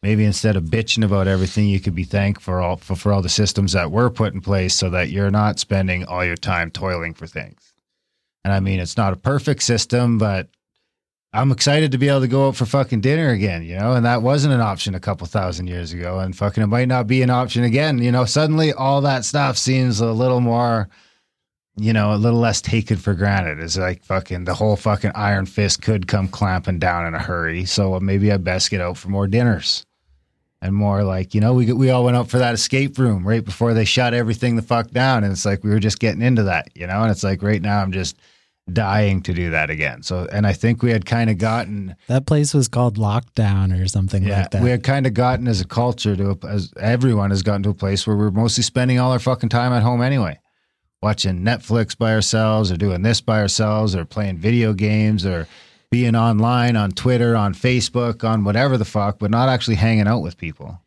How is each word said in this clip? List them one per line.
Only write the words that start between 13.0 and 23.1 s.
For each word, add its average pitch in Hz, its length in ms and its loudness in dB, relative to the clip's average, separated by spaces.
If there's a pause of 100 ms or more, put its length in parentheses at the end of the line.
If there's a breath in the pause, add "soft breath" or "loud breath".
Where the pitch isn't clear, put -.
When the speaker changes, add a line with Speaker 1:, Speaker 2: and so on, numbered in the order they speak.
Speaker 1:
dinner 151 280 2
again, 95 320 0
you 85 140 -10
know? 107 160 0
And 120 140 2
that 120 160 2
wasn't 139 320 2
an 120 80 2
option 98 320 -2
a 92 60 -6
couple 92 260 -6
thousand 90 400 -4
years 87 260 -8
ago. 87 280 -6
And 92 140 -4
fucking, 101 280 -2
it 107 60 2
might 123 200 0
not 127 180 0
be 131 140 2
an 127 80 2
option 123 360 0
again. 135 340 2
You 120 140 2
know, 123 120 2
suddenly 156 480 2
all 139 300 0
that 131 240 0
stuff 139 320 0
seems 127 420 0
a 117 120 0
little 123 280 2
more, 117 480 0 (880 soft breath)
you 107 160 0
know, 107 220 2
a - 20 0
little 117 220 2
less 117 240 0
taken 110 340 0
for 101 180 -2